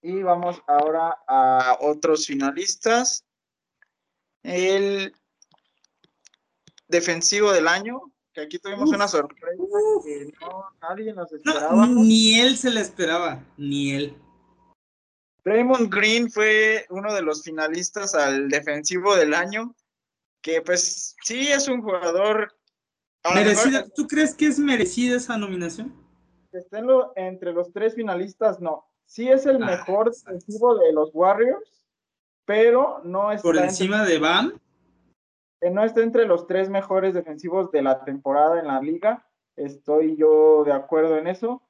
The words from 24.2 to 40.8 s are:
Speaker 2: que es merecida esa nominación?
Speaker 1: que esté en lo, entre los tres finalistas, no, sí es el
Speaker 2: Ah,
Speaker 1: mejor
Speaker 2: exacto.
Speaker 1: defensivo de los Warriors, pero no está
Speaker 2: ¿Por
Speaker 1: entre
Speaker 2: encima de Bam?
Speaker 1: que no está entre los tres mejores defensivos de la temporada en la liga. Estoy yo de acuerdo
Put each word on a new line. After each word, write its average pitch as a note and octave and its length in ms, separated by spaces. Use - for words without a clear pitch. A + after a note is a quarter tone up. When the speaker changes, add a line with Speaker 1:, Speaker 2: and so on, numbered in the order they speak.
Speaker 2:
que D4+ 120
es C#4 120
merecida B3 580
esa B3 200
nominación? F#3+ 680
Speaker 1:
que F#3 80
esté F#3 200
en A#3+ 80
lo, B3+ 300
entre F#3 340
los F3 220
tres A3 220
finalistas, G3 680
no, D#3+ 240
sí A#3 220
es C4+ 180
el C4 160
Speaker 2:
Ah, - 20
Speaker 1:
mejor F#3+ 440
Speaker 2:
exacto. - 240
Speaker 1:
defensivo G#3+ 440
de E3 160
los D#3 200
Warriors, A3 680
pero A#3 580
no F#3+ 280
está G3+ 120
Speaker 2:
¿Por E3+ 120
Speaker 1:
entre F3+ 140
Speaker 2:
encima G3 360
de E3 140
Bam? F#3+ 340
Speaker 1:
que F3+ 120
no G#3 120
está A3+ 200
entre A3+ 240
los F3 180
tres F#3+ 240
mejores F#3+ 460
defensivos F3 560
de D3 100
la C3 240
temporada C#3+ 540
en D#3 80
la C3+ 120
liga. E3+ 460
Estoy D3 600
yo D#3 480
de C#3+ 80
acuerdo D#3 460